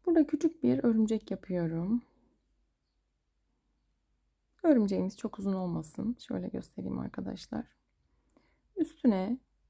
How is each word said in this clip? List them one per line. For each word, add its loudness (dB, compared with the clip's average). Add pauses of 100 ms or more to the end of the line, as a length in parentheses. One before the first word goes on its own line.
Burada 6
küçük -2
bir 2
örümcek 2
yapıyorum. -2 (2500)
Örümceğimiz 4
çok -10
uzun -2
olmasın. -4
Şöyle -6
göstereyim -8
arkadaşlar. -8 (1120)
Üstüne 0 (320)